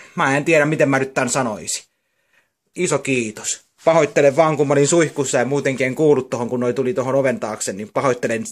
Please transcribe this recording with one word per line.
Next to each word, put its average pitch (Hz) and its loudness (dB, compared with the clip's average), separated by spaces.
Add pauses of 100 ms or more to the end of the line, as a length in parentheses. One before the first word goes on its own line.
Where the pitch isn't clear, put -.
(160)
mä 143 0
en 143 -2
tiedä, 156 4
miten 151 2
mä 135 2
nyt 131 -4
tän 127 -2
sanoisin. 117 -6 (920)
Iso 160 -2
kiitos. 123 -4 (240)
Pahoittelen 147 4
vaan, 156 2
kun 143 0
mä 139 0
olin 143 4
suihkussa 147 0
ja 120 0
muutenkin 135 -2
en 127 -6
kuullut 147 2
tohon, 117 -4
kun 127 -4
noi 123 0
tuli 123 -2
tohon 131 -2
oven 131 0
taakse, 110 -6
niin 104 -12
pahoittelen, 123 -2